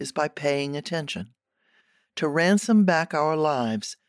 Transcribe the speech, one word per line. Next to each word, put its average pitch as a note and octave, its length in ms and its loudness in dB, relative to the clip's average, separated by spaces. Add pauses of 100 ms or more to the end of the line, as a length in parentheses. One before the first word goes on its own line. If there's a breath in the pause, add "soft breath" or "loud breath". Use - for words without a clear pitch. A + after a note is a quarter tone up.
is C3+ 100 -10
by D3+ 160 -2
paying C#3+ 500 -4
attention. D3 520 -8 (880)
To D#3 100 -2
ransom G3 580 4
back E3 300 2
our D#3 220 0
lives, B2+ 600 -2 (120)